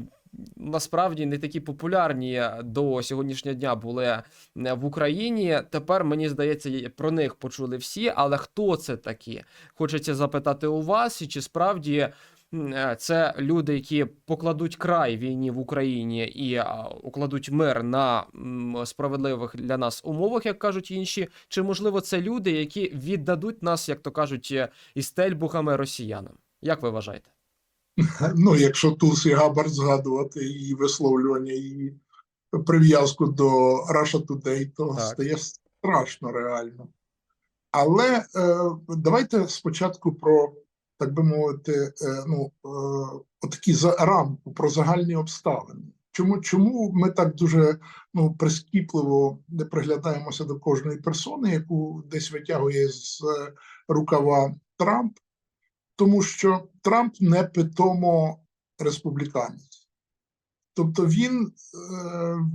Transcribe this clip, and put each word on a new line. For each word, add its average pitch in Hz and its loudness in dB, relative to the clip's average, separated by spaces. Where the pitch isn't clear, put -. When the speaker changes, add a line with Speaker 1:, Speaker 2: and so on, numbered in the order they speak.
Speaker 1:
насправді 156 -2
не 143 -4
такі 151 -6
популярні 143 -2
до 127 -2
сьогоднішнього 135 -6
дня 127 -2
були, 117 -4
е, 117 0
в 127 -4
Україні. 160 0
Тепер, 165 0
мені 156 -2
здається, 143 -4
про 165 -2
них 156 0
почули 127 -8
всі, - -4
але 143 2
хто 190 -2
це 147 -8
такі? - -12
Хочеться 151 -2
запитати 143 -2
у 156 0
вас, 214 0
і 156 -8
чи - -8
справді, 151 0
м, 147 -6
е, 135 -2
це 165 0
люди, 147 0
які 143 0
покладуть 160 -4
край 165 0
війні 131 -4
в 123 -6
Україні 123 -4
і, 123 -4
а, 113 -4
укладуть 139 -6
мир 139 2
на, 123 0
м, 123 -8
справедливих 135 -4
для 127 -4
нас 120 -4
умовах, 214 -2
як 202 -4
кажуть 190 -4
інші, 190 -4
чи, 190 -2
можливо, 196 -2
це 190 -4
люди, 196 -2
які 156 -2
віддадуть 170 -4
нас, 170 -2
як 143 -6
то 143 -10
кажуть, 139 -4
е, 131 -2
із 135 -6
тельбухами 160 0
росіянам? 107 -8
Як 156 -2
ви 120 -2
вважаєте? 107 -8
Speaker 2:
<laughs> 160 0
Ну, 170 8
якщо 139 4
Тулсі 156 4
Габбард 151 4
згадувати 139 0
її 139 -6
висловлювання, 135 2
її 135 -8
прив'язку 156 6
до 139 4
Russia 156 0
Today, 135 -4
то 151 -4
Speaker 1:
Так. 123 -4
Speaker 2:
стає 139 -2
страшно - -4
реально. 120 -6
Але, 214 4
е, 175 4
давайте 170 2
спочатку 175 -2
про, 151 6
так 143 -2
би 160 2
мовити, 151 0
е, 139 -2
ну, 143 -2
е, - -18
отакі 160 0
за 175 4
рамку, 170 0
про 151 0
загальні 165 2
обставини. 156 -4
Чому, 190 2
чому 208 2
ми 180 4
так 160 2
дуже, 156 4
ну, 160 2
прискіпливо 143 0
не 160 -6
приглядаємося 151 -4
до 143 -6
кожної 147 -2
персони, 247 -2
яку 160 -2
десь 156 -8
витягує 139 0
з, - -12
е, 147 -4
рукава 143 2
Трамп? 220 0
Тому 202 6
що 190 0
Трамп 226 2
непитомо 175 4
республіканець. 143 -4
Тобто 165 2
він, 233 2
е, 175 -8